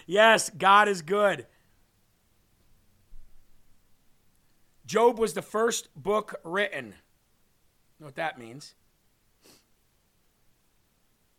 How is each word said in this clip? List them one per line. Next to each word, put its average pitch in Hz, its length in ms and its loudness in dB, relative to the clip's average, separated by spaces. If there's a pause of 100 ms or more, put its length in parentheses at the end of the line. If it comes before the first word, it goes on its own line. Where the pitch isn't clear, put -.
Yes, 208 420 4
God 196 380 4
is 190 140 -4
good. 180 440 0 (3500)
Job 220 340 2
was 220 140 -2
the 175 100 -8
first 220 500 -4
book 196 520 -6
written. 165 500 -6 (1040)
Know 156 60 -20
what 135 100 -20
that 156 240 -8
means? 120 360 -18 (2750)